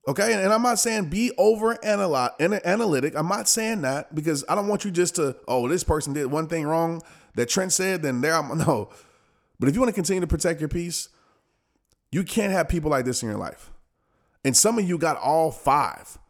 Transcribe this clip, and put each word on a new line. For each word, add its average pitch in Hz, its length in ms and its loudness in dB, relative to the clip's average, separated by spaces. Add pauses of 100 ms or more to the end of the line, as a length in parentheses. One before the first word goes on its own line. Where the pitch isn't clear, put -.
Okay, 196 260 0
and, 202 80 0
and 196 120 4
I'm 220 80 4
not 240 180 2
saying 220 300 0
be 214 280 0
over 220 380 4
analy-, 190 640 0
ana-, 185 240 2
analytic. 175 520 2
I'm 156 120 -2
not 202 220 -2
saying 220 320 0
that 139 340 -4
because 151 320 -2
I 165 80 0
don't 202 140 -2
want 208 160 -2
you 202 60 -4
just 175 240 0
to, 143 200 0 (120)
"Oh, 123 200 2
this 156 160 0
person 147 300 0
did 143 140 -2
one 151 200 -2
thing 160 180 -2
wrong 165 380 0 (320)
that 117 140 0
Trent 185 240 0
said, 185 280 0
then 131 200 0
there 151 120 2
I'm," 151 240 0
<laughs> 156 80 0
no. 127 240 0 (680)
But 127 80 2
if 143 80 2
you 233 60 2
wanna 247 100 4
continue 185 300 0
to 175 60 -2
protect 165 340 0
your 151 80 -4
peace, 170 400 -6 (1000)
you 180 120 -2
can't 202 280 -2
have 180 180 0
people 156 200 0
like 135 160 0
this 123 160 -2
in 117 80 -6
your 104 80 -4
life. - 340 -10 (720)
And 131 140 2
some 226 220 4
of 196 80 -2
you 175 100 -2
got 156 200 0
all 156 340 0
five 131 680 -2 (120)